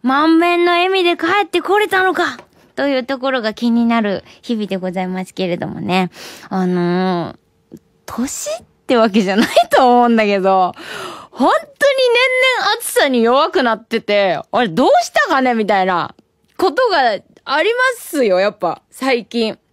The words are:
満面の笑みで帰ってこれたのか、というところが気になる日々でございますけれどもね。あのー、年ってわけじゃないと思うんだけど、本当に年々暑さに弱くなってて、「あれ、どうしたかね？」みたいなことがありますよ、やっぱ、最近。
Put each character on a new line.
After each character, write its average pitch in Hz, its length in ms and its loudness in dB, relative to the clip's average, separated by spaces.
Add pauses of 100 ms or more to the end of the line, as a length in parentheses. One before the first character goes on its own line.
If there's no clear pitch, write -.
満 294 340 2
面 349 280 2
の 349 80 2
笑 349 160 2
み 381 140 0
で 349 140 0
帰 - 80 -4 (200)
っ - 20 -20
て 359 140 -2
こ 392 180 0
れ 415 80 0
た 381 160 0
の 370 100 0
か、 285 240 -4 (380)
と 277 120 -2
い 277 120 0
う 247 60 -8
と 269 120 -6
こ 262 140 -4
ろ 254 100 -2
が 214 140 -4
気 233 160 -2
に 233 160 2
な 233 140 2
る 202 220 -4 (200)
日 240 100 -4
々 214 140 -4
で 196 100 -6
ご 185 140 -6
ざ 185 100 -4
い 185 60 -4
ま 185 180 -6
す - 80 -20
け 185 140 -4
れ 175 100 -4
ど - 100 -8
も - 140 -12
ね。 180 300 -2 (380)
あ 190 180 -2
の 175 680 -2 (400)
ー、 - 60 -20 (260)
年 - 460 -8 (100)
っ - 20 -20 (240)
て 254 100 2
わ 226 120 4
け 208 120 2
じ 185 80 0
ゃ 190 60 -2
な 226 100 2
い - 40 -8 (200)
と 277 160 4
思 240 200 6
う 233 40 2
ん 233 60 2
だ 220 80 2
け 202 160 0
ど、 185 340 2 (580)
本 285 180 0
当 - 0 -
に - 0 -
年 - 20 4 (1080)
々 403 180 0
暑 453 60 -12
さ 320 240 0
に 247 120 2
弱 269 300 2
く 277 120 0
な 226 120 0
っ 220 80 -18
て 226 160 -4
て、 196 400 0 (100)
「あ 240 120 0
れ、 226 80 0
ど 170 160 0
う 370 40 4 (140)
し - 80 -10
た 605 160 0
か 285 140 0
ね？」 254 140 0
み 214 120 -2
た 196 140 2
い 185 40 2
な 175 300 -4 (420)
こ 349 140 0
と 494 180 0
が 247 300 0 (240)
あ 302 200 -2
り 403 100 2
ま 508 240 0
す 285 260 -4
よ、 185 160 2
や 202 120 0
っ - 60 -20
ぱ、 - 320 -6
最 254 360 -4
近。 220 340 -4 (140)